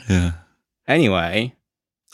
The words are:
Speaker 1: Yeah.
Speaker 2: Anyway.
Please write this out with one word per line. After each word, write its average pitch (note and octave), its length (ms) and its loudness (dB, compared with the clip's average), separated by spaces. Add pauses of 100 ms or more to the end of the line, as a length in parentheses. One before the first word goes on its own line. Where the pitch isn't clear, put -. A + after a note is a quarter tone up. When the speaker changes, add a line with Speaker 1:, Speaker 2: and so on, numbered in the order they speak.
Speaker 1:
Yeah. F2 220 2 (560)
Speaker 2:
Anyway. G#2+ 680 0 (600)